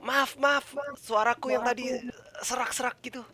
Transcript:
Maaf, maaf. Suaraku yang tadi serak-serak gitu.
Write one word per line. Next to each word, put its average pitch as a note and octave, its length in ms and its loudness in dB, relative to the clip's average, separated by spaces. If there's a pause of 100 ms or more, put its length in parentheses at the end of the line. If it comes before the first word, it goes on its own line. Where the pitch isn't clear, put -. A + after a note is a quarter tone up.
Maaf, C4 400 2
maaf. C#4 240 4 (320)
Suaraku A3+ 560 2
yang A#3+ 120 2
tadi B3 360 0 (400)
serak-serak B3 640 -2
gitu. B3+ 160 -10 (140)